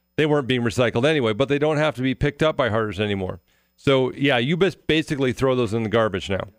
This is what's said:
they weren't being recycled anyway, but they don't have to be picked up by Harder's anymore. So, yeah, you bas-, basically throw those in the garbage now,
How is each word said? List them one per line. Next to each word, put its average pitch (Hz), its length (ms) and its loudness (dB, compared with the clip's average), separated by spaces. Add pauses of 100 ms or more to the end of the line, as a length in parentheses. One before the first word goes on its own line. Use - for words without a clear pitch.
(160)
they 151 100 0
weren't 147 220 0
being 123 140 0
recycled 117 420 0
anyway, 139 300 2
but 110 140 -2
they 143 100 0
don't 151 180 0
have 151 200 0
to 123 60 -6
be 131 140 0
picked 143 260 -2
up 156 140 2
by 131 120 2
Harder's 107 300 -2
anymore. 98 420 -2 (360)
So, 131 360 2
yeah, 135 260 0
you 135 180 0
bas-, 175 180 2
basically 147 580 -2
throw 131 220 2
those 117 200 -2
in 117 80 -2
the 110 60 -4
garbage 101 420 0
now, 95 180 -6 (100)